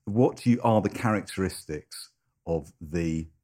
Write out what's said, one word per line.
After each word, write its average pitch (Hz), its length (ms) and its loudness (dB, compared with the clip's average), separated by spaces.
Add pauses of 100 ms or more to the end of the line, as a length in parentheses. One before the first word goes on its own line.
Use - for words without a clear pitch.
what 110 340 2
do - 120 0
you, 120 120 4
are 110 200 4
the 101 80 2
characteristics - 1200 -4 (360)
of 82 360 -4
the 80 460 -2 (160)